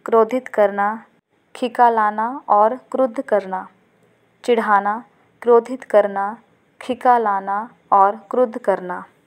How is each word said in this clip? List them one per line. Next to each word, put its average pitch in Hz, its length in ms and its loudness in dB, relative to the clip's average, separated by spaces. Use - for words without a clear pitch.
क्रोधित 233 420 0
करना, 202 560 -2
खिकालाना 226 920 0
और 214 280 2
क्रुद्ध 262 300 -2
करना। 190 440 -4
चिढ़ाना, 214 600 0
क्रोधित 240 420 2
करना, 202 420 2
खिकालाना 220 880 -2
और 202 240 4
क्रुद्ध 247 280 -2
करना। 185 460 -4